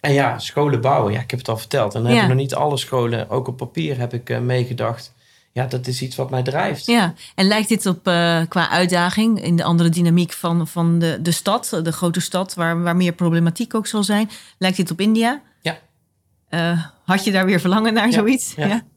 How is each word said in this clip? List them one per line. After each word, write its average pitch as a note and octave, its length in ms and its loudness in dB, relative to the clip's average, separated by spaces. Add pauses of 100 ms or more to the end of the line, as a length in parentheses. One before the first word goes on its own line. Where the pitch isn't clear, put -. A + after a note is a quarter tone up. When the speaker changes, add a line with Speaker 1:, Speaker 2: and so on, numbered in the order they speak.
Speaker 1:
En D3 120 2
ja, B2 260 2
scholen C#3+ 420 0
bouwen. B2+ 320 2
Ja, A#2 60 -2
ik B2 120 -10
heb A#2+ 80 -4
het - 100 -8
al A2+ 80 -2
verteld. A2 380 -2
En - 60 -2
dan A#2+ 80 0
heb A#3+ 80 6
Speaker 2:
Ja. A3 60 4
Speaker 1:
ik D3+ 60 4
nog B2+ 80 4
niet C3+ 180 -2
alle D3 220 0
scholen, A#2 520 -2
ook B2+ 180 -2
op B2 100 -8
papier, D3 400 -6
heb B2 160 -4
ik, A#2+ 160 -10
eh, A#2+ 100 -4
meegedacht. B2 760 -4 (400)
Ja, B2+ 120 -2
dat B2+ 220 -6
is B2+ 140 -6
iets B2+ 140 -8
wat C3 140 -4
mij B2+ 140 -2
drijft. D#3 420 -4
Speaker 2:
Ja, G#3 280 2 (220)
en F#3+ 120 2
lijkt G#3+ 220 2
dit G#3+ 160 0
op, F3+ 220 -2
eh, E3+ 420 2
qua E3+ 200 0
uitdaging F#3 760 2
in E3+ 120 2
de E3+ 80 2
andere E3+ 260 4
dynamiek E3+ 440 2
van, E3+ 340 -2
van E3+ 320 2
de, D#3+ 220 0
de E3+ 100 0
stad, G3+ 520 -2
de E3 80 -2
grote F3 280 -2
stad, F#3+ 340 -4
waar, E3+ 300 0
waar E3+ 120 0
meer F3+ 180 2
problematiek E3+ 640 0
ook A3 120 -2
zal G#3 160 -2
zijn, G#3 260 0 (280)
lijkt F#3 200 -2
dit F3+ 140 0
op E3+ 80 -8
India? A3+ 420 2 (200)
Speaker 1:
Ja. - 160 -6 (720)
Speaker 2:
Eh, E3+ 360 -2 (200)
had G3 180 0
je G3+ 80 0
daar F#3+ 140 2
weer F#3 140 2
verlangen A3 340 2
naar, A3 140 2
Speaker 1:
Ja, A#3+ 60 2
Speaker 2:
zoiets? A3+ 420 2
Speaker 1:
ja. D3+ 120 -2
Speaker 2:
Ja? A3 160 -2 (140)